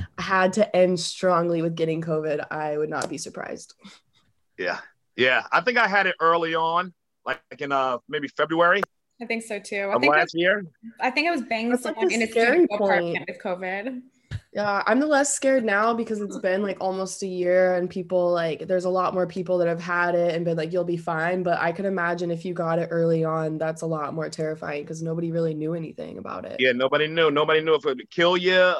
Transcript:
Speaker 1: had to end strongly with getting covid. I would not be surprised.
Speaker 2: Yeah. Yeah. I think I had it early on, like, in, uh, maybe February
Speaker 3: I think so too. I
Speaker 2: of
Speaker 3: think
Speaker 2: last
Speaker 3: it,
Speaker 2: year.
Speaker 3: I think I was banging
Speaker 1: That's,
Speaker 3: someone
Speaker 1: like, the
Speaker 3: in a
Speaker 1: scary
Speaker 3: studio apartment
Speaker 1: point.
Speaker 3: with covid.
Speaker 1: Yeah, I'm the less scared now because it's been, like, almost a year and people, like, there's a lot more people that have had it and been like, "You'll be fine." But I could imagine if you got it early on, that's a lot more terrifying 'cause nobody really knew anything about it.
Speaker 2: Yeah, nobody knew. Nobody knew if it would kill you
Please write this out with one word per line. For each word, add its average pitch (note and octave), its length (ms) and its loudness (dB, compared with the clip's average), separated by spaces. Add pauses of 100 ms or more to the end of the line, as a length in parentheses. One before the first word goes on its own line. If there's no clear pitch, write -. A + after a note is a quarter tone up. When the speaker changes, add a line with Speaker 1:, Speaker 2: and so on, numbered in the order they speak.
(200)
Speaker 1:
had F#3 340 2
to - 220 2
end F3+ 240 4
strongly E3+ 640 0
with E3 120 -2
getting D#3+ 280 -2
covid. D#3 480 -2
I D3+ 260 -4
would D3+ 140 -2
not D3 180 -4
be C3 80 -8
surprised. - 560 -12 (840)
Speaker 2:
Yeah. F2+ 180 -4 (380)
Yeah. B2 260 4 (100)
I D#3 100 4
think A#3+ 180 0
I A3+ 80 4
had G3 180 2
it F3+ 160 0
early E3 320 2
on, E3 400 -2 (320)
like, B2+ 140 -4 (180)
in, C#3+ 140 -6
uh, C3 260 0 (100)
maybe D3 200 -6
February E3+ 560 2 (360)
Speaker 3:
I A#3+ 60 -12
think A3+ 180 -4
so G#3 160 -8
too. G3 320 -6
I G#3 40 0
Speaker 2:
of B3 60 2
Speaker 3:
think C#4 120 4
Speaker 2:
last D#3+ 220 2
Speaker 3:
it, E3 40 -2
Speaker 2:
year. F#3+ 240 2 (360)
Speaker 3:
I C4 100 0
think D4 180 -2
I F4 40 0
was D#4+ 100 -2
banging A3+ 300 -4
Speaker 1:
That's, B3 120 0
Speaker 3:
someone D#4 220 -4
Speaker 1:
like, F#3 40 4
the F#3+ 60 -2
Speaker 3:
in A#3 60 0
a A3+ 60 0
Speaker 1:
scary A#3+ 380 4
Speaker 3:
studio G#3 100 -2
apartment F3+ 420 2
Speaker 1:
point. E3 120 -8
Speaker 3:
with F3+ 140 -12
covid. G3 580 -6 (520)
Speaker 1:
Yeah, G3+ 320 0
I'm A3+ 140 4
the C#4+ 80 2
less C#4+ 260 2
scared C4+ 300 2
now G#3+ 300 2
because A3 260 -4
it's G3+ 180 -8
been, F#3+ 240 0
like, F#3+ 200 -4
almost F#3+ 420 -4
a F#3+ 40 -4
year F3+ 480 4
and F3+ 140 -2
people, F3 440 0
like, E3 340 -2
there's F3+ 160 0
a F#3 60 0
lot F#3 240 0
more F#3 120 0
people F3+ 340 -2
that F3 100 2
have E3+ 100 -2
had F3 340 0
it F3 220 2
and E3+ 80 -2
been E3+ 140 0
like, D#3+ 160 -4
"You'll F3+ 100 0
be E3+ 140 -2
fine." E3+ 460 -2
But F3 160 0
I E3+ 120 0
could F#3 140 -6
imagine F3 460 -2
if E3 120 -6
you F3+ 100 -6
got E3 240 -2
it E3 140 -2
early E3 320 2
on, D#3+ 340 -2
that's D#3+ 240 -4
a E3 40 -6
lot D3+ 280 -4
more D#3 160 -4
terrifying D#3 560 -6
'cause D#3+ 160 -10
nobody E3 300 -4
really E3 220 0
knew D#3 200 -4
anything D#3+ 440 -10
about - 280 -10
it. - 140 -10
Speaker 2:
Yeah, B2+ 140 4
nobody C#3 340 2
knew. D#3+ 240 4
Nobody D#3 300 4
knew D#3+ 140 4
if D3 100 0
it C#3 120 0
would A2+ 120 -16
kill F3 260 4
you F3+ 440 6